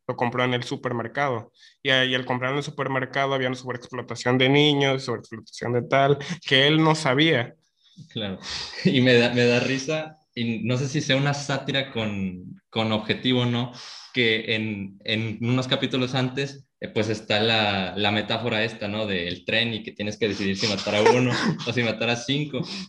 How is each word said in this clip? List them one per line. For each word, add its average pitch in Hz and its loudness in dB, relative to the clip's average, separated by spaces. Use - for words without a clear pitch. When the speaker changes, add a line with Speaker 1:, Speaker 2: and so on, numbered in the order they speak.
Speaker 1:
lo 123 -6
compró 123 0
en 123 2
el 120 -2
supermercado, 123 -4
y, 139 0
y 131 4
al 127 -2
comprar 127 -2
en 139 -2
el 143 -2
supermercado 135 -2
había 131 0
una 127 -4
sobreexplotación 123 -2
de 131 6
niños, 139 4
sobreexplotación 113 -6
de 120 2
tal, 139 4
que 135 6
él 156 4
no 156 6
sabía. 143 2
Speaker 2:
Claro, 101 -6
<laughs> - -12
y 135 4
me 127 8
da, 120 6
me 120 6
da 120 4
risa, 135 -4
y 117 -4
no 123 0
sé 139 -2
si 151 -2
sea 135 2
una 139 2
sátira 135 -4
con, 95 -6
con 110 0
objetivo, 123 0
¿no? 120 -2
Que 110 2
en, 104 -6
en 110 -2
unos 123 0
capítulos 131 -2
antes, 131 -4
eh, - -8
pues 107 0
está 107 -2
la, 104 0
la 101 0
metáfora 110 -2
esta, 113 -6
¿no? 107 -4
Del 90 -4
tren 113 0
y 104 -8
que - -12
tienes 104 -8
que 113 0
decidir 98 -2
si 117 -2
matar 104 -2
a 104 4
uno 123 4
<laughs> - -2
o 120 -2
si 120 0
matar 113 -2
a 120 2
cinco. 143 -4